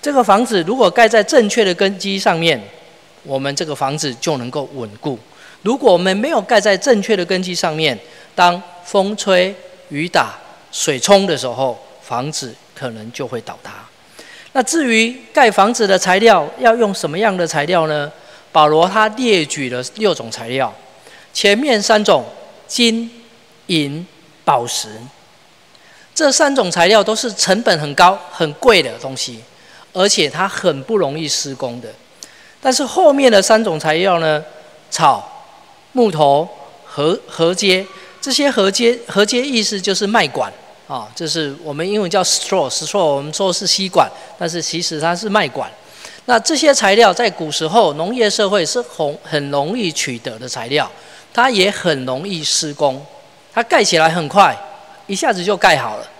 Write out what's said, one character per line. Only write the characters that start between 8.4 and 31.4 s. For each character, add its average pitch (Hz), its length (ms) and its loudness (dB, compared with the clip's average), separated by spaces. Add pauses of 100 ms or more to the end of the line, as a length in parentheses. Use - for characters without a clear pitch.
风 202 340 -2
吹 190 380 0 (340)
雨 151 180 -6
打、 131 280 0 (360)
水 - 280 -2
冲 196 260 4
的 175 100 -2
时 127 120 -6
候， 120 320 -4 (240)
房 127 280 -6
子 127 220 -10 (220)
可 127 160 -10
能 110 200 -14
就 131 160 -10
会 117 140 -8
倒 - 220 -16
塌。 - 100 -16 (760)
那 269 100 0
至 277 320 0
于 226 220 2 (180)
盖 269 160 6
房 208 240 2
子 226 140 0
的 190 100 4
材 185 220 2
料 196 280 4 (120)
要 233 160 4
用 220 180 0
什 170 160 -6
么 151 80 -6
样 202 180 0
的 180 120 -2
材 147 180 -2
料 165 220 2
呢？ 151 240 -4 (400)
保 156 160 6
罗 156 200 4
他 214 220 2
列 214 360 0
举 143 240 -6
了 123 140 -6 (120)
六 208 180 0
种 127 160 -8
材 117 200 -12
料， 127 220 -2 (600)
前 202 240 2
面 247 240 0
三 214 220 2
种 165 200 2 (440)
金、 233 420 0 (580)
银、 156 380 -4 (380)
宝 123 240 0
石， - 200 -8 (1300)
这 294 180 2
三 285 240 2
种 214 140 0
材 170 180 2
料 208 160 6
都 214 120 -2
是 226 180 -6
成 190 300 0
本 180 160 2
很 147 160 -6
高、 180 220 6 (140)
很 156 220 -4
贵 208 300 4
的 117 160 -6
东 135 180 -10
西， 120 220 -10 (520)
而 190 160 0
且 170 220 0
它 175 180 -4
很 156 360 -2
不 226 120 -4
容 156 240 -2
易 160 80 -8
施 139 280 -6